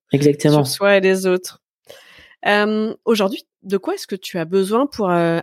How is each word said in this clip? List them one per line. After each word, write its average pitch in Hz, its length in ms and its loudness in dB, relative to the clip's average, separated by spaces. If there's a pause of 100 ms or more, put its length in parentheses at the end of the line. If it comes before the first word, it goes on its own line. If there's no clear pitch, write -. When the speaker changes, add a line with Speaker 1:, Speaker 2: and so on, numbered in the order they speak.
(100)
Speaker 1:
Exactement. 147 540 2
Speaker 2:
sur - 20 -2
soi 196 300 0
et 196 40 4
les 190 260 0
autres. 185 360 -2 (840)
Euh, 214 480 0 (100)
aujourd'hui, 214 420 0 (160)
de 190 140 -4
quoi 320 180 -4
est-ce 392 120 -10
que 202 100 -8
tu - 220 -10
as 160 80 -4
besoin 196 400 0
pour, 214 240 -4
euh, 170 320 0